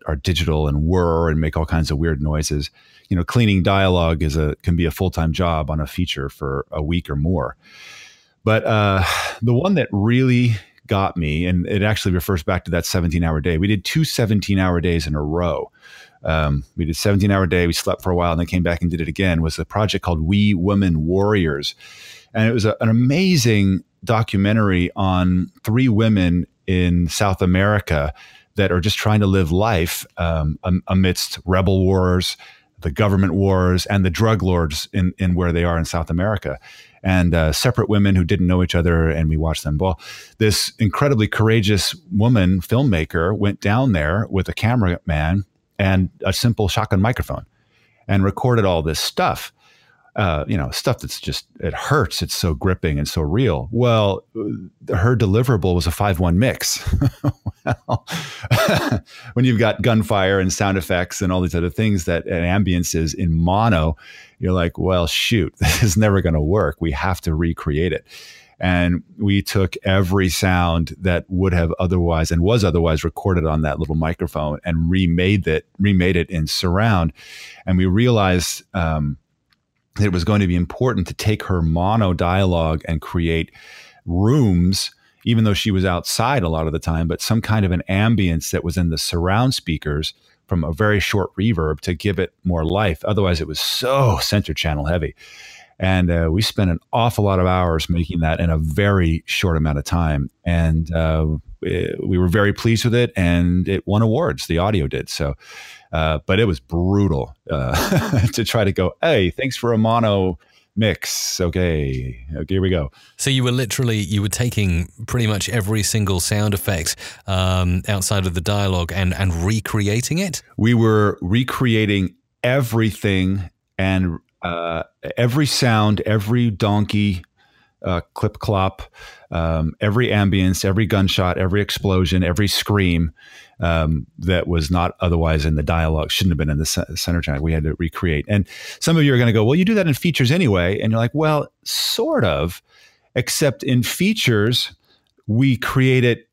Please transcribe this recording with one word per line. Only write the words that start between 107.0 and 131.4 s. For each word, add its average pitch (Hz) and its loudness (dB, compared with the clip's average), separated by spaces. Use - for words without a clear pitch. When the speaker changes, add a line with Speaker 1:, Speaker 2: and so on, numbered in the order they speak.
Speaker 1:
uh, 123 0
<laughs> - -6
to 117 -2
try 110 0
to 98 2
go, 92 -2
"Hey, 120 2
thanks 131 -6
for 120 -2
a 110 2
mono 107 0
mix. - -2
Okay, 73 -2
okay, 80 -6
here 95 0
we 92 0
go." 80 -2
Speaker 2:
So - -4
you 131 0
were 123 0
literally, 123 -2
you 101 0
were 104 -2
taking 98 0
pretty 120 -2
much 104 -2
every 107 -2
single 98 0
sound 104 0
effect, 90 -2
um, 92 0
outside 98 -2
of 90 -2
the 87 -4
dialogue 95 -2
and, 90 0
and 92 0
recreating 107 -2
it? 185 -6
Speaker 1:
We 113 4
were 107 4
recreating 107 0
everything 107 0
and, 92 0
uh, 85 -4
every 120 2
sound, 107 2
every 110 0
donkey, 104 0
uh, 87 -2
clip - -4
clop, 95 -2
um, 80 -2
every 107 0
ambience, 95 2
every 98 0
gunshot, 95 0
every 95 0